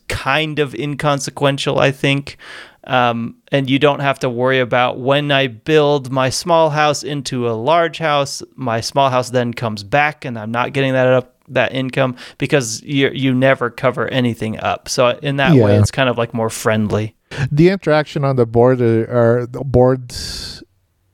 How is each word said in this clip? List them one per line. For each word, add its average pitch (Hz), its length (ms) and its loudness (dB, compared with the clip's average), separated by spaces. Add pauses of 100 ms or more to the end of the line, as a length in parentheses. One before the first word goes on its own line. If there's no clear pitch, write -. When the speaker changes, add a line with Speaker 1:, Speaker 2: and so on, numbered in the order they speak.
Speaker 1:
kind 151 520 -2
of 143 160 -4
inconsequential, 143 1040 -2
I 139 100 4
think. 139 480 -2 (480)
Um, 120 500 0 (160)
and 139 180 0
you 139 100 4
don't 143 220 2
have 139 180 -2
to 135 100 -2
worry 127 300 0
about 123 400 0
when 143 320 0
I 135 160 2
build 143 640 0
my 131 180 0
small 165 420 2
house 151 320 0
into 131 460 -6
a 113 40 -2
large 160 460 0
house, 147 420 -2 (140)
my 117 260 -4
small 139 280 0
house 127 200 -2
then 120 240 -2
comes 107 300 -6
back 143 420 -2
and 120 120 -10
I'm 110 140 -10
not 123 220 -2
getting 135 200 0
that 127 140 2
up, 127 280 0 (120)
that 127 280 -2
income, 131 400 -2 (240)
because 123 420 -2
you, 139 320 0
you 131 220 0
never 131 340 2
cover 120 380 -2
anything 113 520 -2
up. - 300 -4
So 123 200 2 (120)
in 143 160 -4
that 139 160 4
way, 110 220 6
Speaker 2:
Yeah. 104 40 4
Speaker 1:
it's 104 120 2
kind 135 180 0
of, 117 80 -2
like, 117 160 -2
more 113 160 -2
friendly. 107 680 -2 (360)
Speaker 2:
The 160 180 6
interaction 151 560 0
on 135 100 0
the 120 120 2
board, 123 340 4
uh, 113 320 2
or 120 360 2
the 131 140 -10
board 127 480 2 (1040)